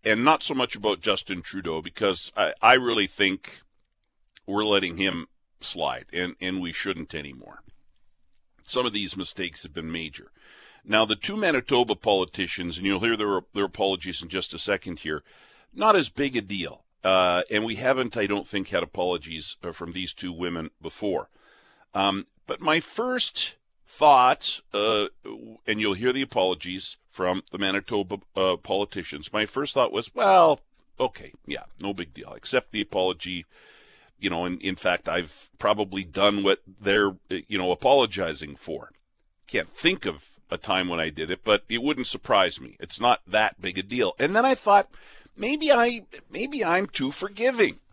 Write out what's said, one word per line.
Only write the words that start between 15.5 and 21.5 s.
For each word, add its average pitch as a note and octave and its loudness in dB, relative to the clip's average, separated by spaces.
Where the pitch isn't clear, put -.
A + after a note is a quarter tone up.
not G#3 4
as D3 2
big C3+ -2
a A2 0
deal. F#2+ -8
Uh, F2+ 4
and A2 0
we A2+ -6
haven't, B2+ 0
I G#2 0
don't G2+ -2
think, G2 -6
had F2 0
apologies, E2 -4
uh, E2+ -10
from E2+ -12
these F2+ -6
two F2+ -8
women E2+ -4
before. F2 -4